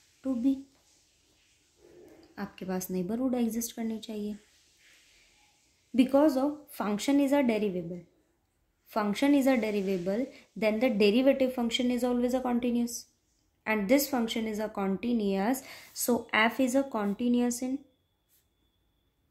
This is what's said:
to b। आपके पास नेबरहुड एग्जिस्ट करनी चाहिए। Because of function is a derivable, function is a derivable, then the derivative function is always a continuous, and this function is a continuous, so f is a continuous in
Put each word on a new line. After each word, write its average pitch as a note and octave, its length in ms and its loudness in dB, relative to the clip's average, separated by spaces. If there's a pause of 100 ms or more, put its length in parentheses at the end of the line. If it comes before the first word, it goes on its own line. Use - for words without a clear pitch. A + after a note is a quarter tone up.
(240)
to C4 120 -2
b। C4 220 0 (1800)
आपके G3+ 260 -12
पास F#3 260 -6
नेबरहुड A3 440 -2
एग्जिस्ट A#3 400 -2
करनी A3+ 240 -6
चाहिए। G#3 380 -8 (1600)
Because C4+ 380 4
of C#4 140 0 (260)
function G#3+ 420 0
is C#4 140 2
a C#4+ 100 4
derivable, F3+ 580 -2 (920)
function G#3+ 400 2
is C4+ 120 4
a C4 100 4
derivable, G3+ 680 -2 (300)
then G#3+ 240 0
the C4 100 2
derivative B3 640 4
function A#3+ 380 0
is B3 120 -2
always B3 300 0
a B3+ 80 0
continuous, A#3+ 680 -2 (580)
and G#3 240 0
this C#4+ 180 4
function A3+ 400 -4
is G#3+ 120 -6
a G#3+ 100 -4
continuous, G3+ 920 0 (300)
so A#3 380 -2
f A3+ 280 2
is B3+ 160 2
a C#4 80 2
continuous A#3+ 800 -2
in C4 160 -6 (1500)